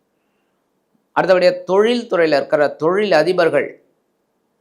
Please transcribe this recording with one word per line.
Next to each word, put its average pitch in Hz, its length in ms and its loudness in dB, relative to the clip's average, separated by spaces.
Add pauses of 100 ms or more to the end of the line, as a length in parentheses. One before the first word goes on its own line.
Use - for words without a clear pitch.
(1200)
அடுத்தபடியா, 180 420 2
தொழில் 220 460 0
துறையில 165 280 0
இருக்கிற 143 320 0
தொழில் 185 420 -2
அதிபர்கள் 160 640 0 (880)